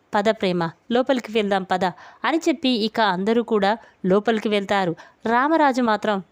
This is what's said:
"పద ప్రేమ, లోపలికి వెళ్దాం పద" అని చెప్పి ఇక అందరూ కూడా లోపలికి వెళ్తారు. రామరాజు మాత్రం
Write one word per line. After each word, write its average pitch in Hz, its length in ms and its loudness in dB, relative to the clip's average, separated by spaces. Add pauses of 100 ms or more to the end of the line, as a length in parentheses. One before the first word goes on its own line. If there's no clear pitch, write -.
(140)
"పద 208 140 0
ప్రేమ, 180 420 0 (220)
లోపలికి 247 400 0
వెళ్దాం 202 300 0
పద" 185 220 -2 (400)
అని 277 140 0
చెప్పి 294 300 -2
ఇక 220 320 0
అందరూ 208 420 0
కూడా 214 360 0 (280)
లోపలికి 208 420 0
వెళ్తారు. 196 480 0 (300)
రామరాజు 269 560 2
మాత్రం 208 480 0